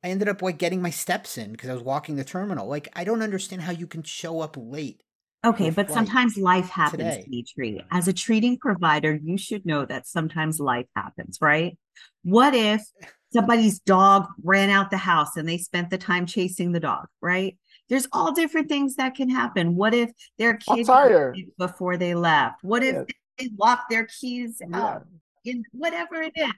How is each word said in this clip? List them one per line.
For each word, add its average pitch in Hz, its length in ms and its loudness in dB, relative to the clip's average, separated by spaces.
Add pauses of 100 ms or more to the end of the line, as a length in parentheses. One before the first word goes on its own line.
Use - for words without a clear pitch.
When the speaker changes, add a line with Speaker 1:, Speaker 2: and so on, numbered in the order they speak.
Speaker 1:
I 180 40 -6
ended 196 200 -2
up, 196 140 -4
like, 185 160 -4
getting 180 240 -2
my 170 80 -2
steps - 480 -6
in 107 140 -12
because 127 180 -14
I 127 40 -6
was 123 80 -8
walking 143 340 -4
the 135 80 -4
terminal. 180 420 -6
Like, 147 300 -8
I 175 80 -6
don't 220 180 -2
understand 190 400 -6
how 180 100 -6
you 170 140 -8
can 160 160 -12
show 165 380 -8
up 156 180 -8
late 131 440 -10 (440)
Speaker 2:
Okay, 208 200 2
Speaker 1:
to 160 40 2
a - 20 -4
Speaker 2:
but 196 140 0
Speaker 1:
flight - 100 -6
Speaker 2:
sometimes 226 400 2
life 185 320 2
happens, 160 480 -2
Speaker 1:
today. 98 140 -10
Speaker 2:
Dimitri. 120 640 -8
As 175 160 2
a 190 40 2
treating 226 460 2
provider, 156 640 2
you 170 160 -4
should 196 260 -8
know 151 220 0
that 127 200 -10
sometimes 156 520 -4
life 127 280 -2 (100)
happens, - 440 -10
right? 160 380 2 (440)
What 240 320 6
if 214 280 2 (500)
somebody's 226 480 4
dog 196 460 6 (160)
ran 196 280 2
out 196 200 4
the 196 60 -2
house 175 400 0
and 160 120 -4
they 170 100 -2
spent 175 320 -6
the 185 80 -2
time 180 280 -2
chasing 180 460 -2
the 170 80 0
dog, 147 260 -4 (140)
right? 185 360 -2 (320)
There's 254 240 0
all - 200 0
different 311 360 0
things 277 280 -2
that 262 180 -2
can 262 160 -2
happen. 226 460 0
What 214 180 2
if 233 160 0 (280)
their 226 220 2
Speaker 3:
Flat - 160 0
Speaker 2:
kid 233 100 0
Speaker 3:
tire. 233 460 8
Speaker 2:
got - 60 -12
hit - 200 -18
before 180 380 -4
they 175 180 -2
left? 160 480 2
What 226 200 0
if 262 120 0
Speaker 3:
Yeah. 135 100 -4 (340)
Speaker 2:
they 254 200 -8
locked 233 320 2
their 226 160 -2
keys 247 540 -10
Speaker 3:
Yeah. 175 200 -6
Speaker 2:
out 202 260 -4 (380)
in 240 280 -8
whatever 339 500 -6
it 320 140 -8
is? 294 220 -2